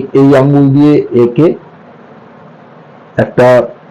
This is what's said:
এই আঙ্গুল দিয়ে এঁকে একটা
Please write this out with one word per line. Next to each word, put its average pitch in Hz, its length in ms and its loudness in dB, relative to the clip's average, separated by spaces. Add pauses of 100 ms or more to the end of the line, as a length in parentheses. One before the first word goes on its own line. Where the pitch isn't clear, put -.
(200)
এই 139 80 4 (120)
আঙ্গুল 143 260 0 (100)
দিয়ে 147 180 2 (280)
এঁকে 131 240 0 (1800)
একটা 123 240 0 (420)